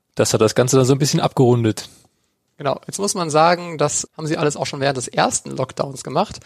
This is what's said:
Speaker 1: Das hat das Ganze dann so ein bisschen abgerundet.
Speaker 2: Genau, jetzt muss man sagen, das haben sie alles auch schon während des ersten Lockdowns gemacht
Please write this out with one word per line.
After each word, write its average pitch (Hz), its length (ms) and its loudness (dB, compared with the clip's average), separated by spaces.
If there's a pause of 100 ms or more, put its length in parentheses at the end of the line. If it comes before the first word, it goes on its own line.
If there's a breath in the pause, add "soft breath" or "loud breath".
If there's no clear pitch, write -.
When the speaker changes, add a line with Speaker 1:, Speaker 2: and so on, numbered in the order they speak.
(140)
Speaker 1:
Das - 220 0
hat 107 60 -2
das 107 120 4
Ganze 127 240 4
dann 131 80 6
so 127 80 4
ein 139 60 2
bisschen 151 200 0
abgerundet. 120 680 2 (680)
Speaker 2:
Genau, 143 260 -4
jetzt - 140 -10
muss 202 160 -4
man 170 160 -4
sagen, 170 480 2
das - 360 -2
haben 160 120 -8
sie 156 100 -2
alles 147 180 0
auch 156 120 -6
schon 143 140 -8
während 139 160 0
des 123 100 -6
ersten - 420 -2
Lockdowns 135 540 -6
gemacht 156 420 -4